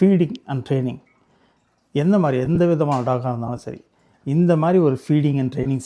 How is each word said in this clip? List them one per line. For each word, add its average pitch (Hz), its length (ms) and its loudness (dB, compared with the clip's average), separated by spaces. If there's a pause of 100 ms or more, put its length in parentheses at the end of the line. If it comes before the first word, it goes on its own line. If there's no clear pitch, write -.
feeding 185 340 2 (200)
and 131 140 -4
training, 127 300 -4 (1040)
எந்த 196 220 2
மாதிரி, 131 240 0
எந்த 170 240 2
விதமான 147 360 0
டாகாக 127 240 -2
இருந்தாலும் 117 320 -8
சரி, - 160 -14 (540)
இந்த 170 300 4
மாதிரி 180 160 4 (100)
ஒரு 131 180 -2
feeding 147 360 2
and 127 120 -2
training 135 300 -2